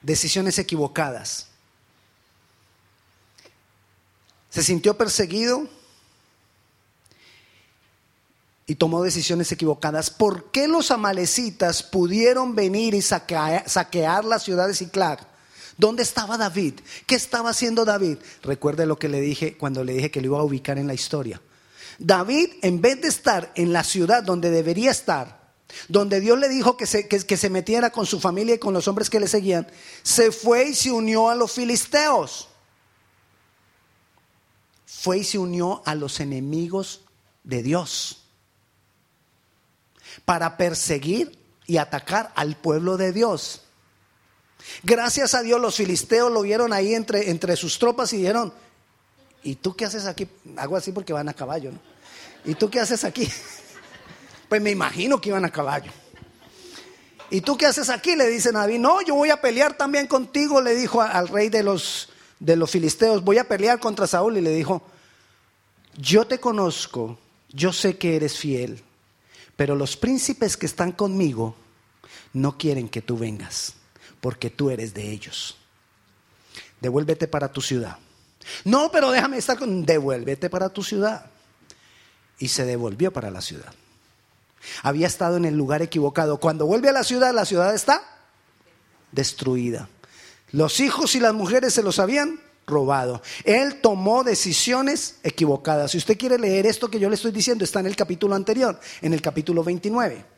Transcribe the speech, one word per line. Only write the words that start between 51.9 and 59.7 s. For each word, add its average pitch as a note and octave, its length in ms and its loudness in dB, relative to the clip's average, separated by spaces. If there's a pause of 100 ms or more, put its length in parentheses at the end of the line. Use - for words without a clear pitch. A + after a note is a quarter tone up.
"¿Y D#3 100 -4
tú G#3+ 140 0
qué B3 100 -2
haces A#3 240 -2
aquí?". - 340 -4
<laughs> - 40 -16 (1080)
Pues G#3+ 120 2
me G#3 100 0
imagino G3+ 480 0
que - 80 -8
iban F#3+ 160 0
a E3 80 -2
caballo. C#3+ 400 -6 (1400)
"¿Y F#3+ 120 -2
tú C#4 160 0
qué D#4+ 80 2
haces C4+ 240 4
aquí?", C4+ 260 0
le C4 140 4
dicen A#3 260 2
a G#3+ 60 0
David. A3 180 0
"No, D#4+ 220 6
yo E4 120 0
voy D4 160 4
a D4 120 4
pelear C#4 340 2